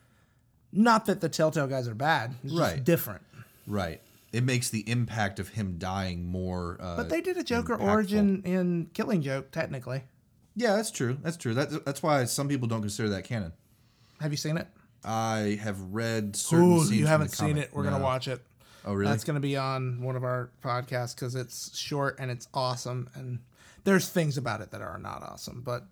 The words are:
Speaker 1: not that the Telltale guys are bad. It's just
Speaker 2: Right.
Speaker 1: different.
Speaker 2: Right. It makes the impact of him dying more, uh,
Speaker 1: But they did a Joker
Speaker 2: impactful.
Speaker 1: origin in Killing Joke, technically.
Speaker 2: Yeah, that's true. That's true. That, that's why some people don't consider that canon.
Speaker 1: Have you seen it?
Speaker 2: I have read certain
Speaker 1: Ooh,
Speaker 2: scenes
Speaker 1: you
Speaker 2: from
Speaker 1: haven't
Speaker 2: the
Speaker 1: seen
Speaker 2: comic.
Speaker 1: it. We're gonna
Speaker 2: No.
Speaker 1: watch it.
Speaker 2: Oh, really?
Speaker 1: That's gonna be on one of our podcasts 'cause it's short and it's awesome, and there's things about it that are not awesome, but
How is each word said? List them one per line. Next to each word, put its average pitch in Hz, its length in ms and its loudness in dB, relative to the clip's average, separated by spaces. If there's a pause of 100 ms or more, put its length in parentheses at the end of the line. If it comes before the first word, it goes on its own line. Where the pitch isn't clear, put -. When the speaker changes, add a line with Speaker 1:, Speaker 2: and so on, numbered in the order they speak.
(720)
Speaker 1:
not 220 340 6
that 196 140 0
the 160 80 0
Telltale 156 380 2
guys 127 220 -2
are 110 60 -6
bad. 135 480 0
It's 135 100 -6
just 165 80 0 (140)
Speaker 2:
Right. 131 100 -4
Speaker 1:
different. 160 380 0 (440)
Speaker 2:
Right. 95 340 -2 (320)
It 120 120 2
makes 127 240 2
the 113 220 -4
impact 110 480 0
of 92 120 -4
him 95 280 -4
dying 92 480 -2
more, 90 540 -2
uh, 87 160 -6
Speaker 1:
But 82 120 -4
they 339 140 0
did 359 160 -4
a 285 60 -4
Joker 240 340 -2
Speaker 2:
impactful. - 20 -4
Speaker 1:
origin 202 640 2
in 175 480 0
Killing 202 300 0
Joke, 135 280 -4
technically. 135 540 -6 (500)
Speaker 2:
Yeah, 208 220 4
that's 214 140 0
true. 127 320 0
That's 165 140 -4
true. 113 180 -2
That, 147 300 0
that's 139 180 -4
why 147 220 4
some 143 240 -2
people 127 200 0
don't 113 120 0
consider 104 300 -2
that 95 140 -2
canon. 95 280 -4 (680)
Speaker 1:
Have 151 120 -2
you 147 40 -4
seen 156 220 -2
it? - 80 -6 (380)
Speaker 2:
I 110 580 0
have 101 180 -4 (140)
read 113 420 0
certain 175 360 8
Speaker 1:
Ooh, 170 80 8
Speaker 2:
scenes 151 120 4
Speaker 1:
you 151 100 4
Speaker 2:
from 151 60 6
Speaker 1:
haven't 156 220 4
Speaker 2:
the - 60 -8
Speaker 1:
seen - 140 2
Speaker 2:
comic. 147 140 2
Speaker 1:
it. - 100 -14
We're 143 100 -2
gonna 139 140 2
Speaker 2:
No. 135 60 0
Speaker 1:
watch 131 240 0
it. 127 160 -6 (400)
Speaker 2:
Oh, 101 100 -2
really? 101 160 4
Speaker 1:
That's 107 140 2
gonna 147 160 0
be 139 160 0
on 131 440 -2
one 127 160 -4
of 127 80 -4
our 123 260 -2 (120)
podcasts 123 540 -2
'cause 127 180 -4
it's - 420 -8
short 139 420 -2
and 131 120 -4
it's 123 240 -8
awesome, 127 600 -2
and 127 260 -8 (440)
there's 190 240 6
things 151 300 0
about 113 220 -4
it 95 120 -12
that 104 80 -10
are 101 180 -10
not 98 240 -10
awesome, - 400 -12
but 123 300 -6